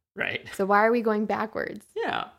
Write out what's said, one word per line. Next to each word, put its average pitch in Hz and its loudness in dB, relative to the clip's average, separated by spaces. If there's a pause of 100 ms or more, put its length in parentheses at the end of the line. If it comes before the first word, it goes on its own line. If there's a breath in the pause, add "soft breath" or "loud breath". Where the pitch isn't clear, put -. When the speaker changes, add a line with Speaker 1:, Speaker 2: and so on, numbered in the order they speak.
(160)
Speaker 1:
Right. - -4
Speaker 2:
So 196 0
why 202 6
are 226 4
we 240 4
going 214 0
backwards? - -4 (100)
Speaker 1:
Yeah. - -4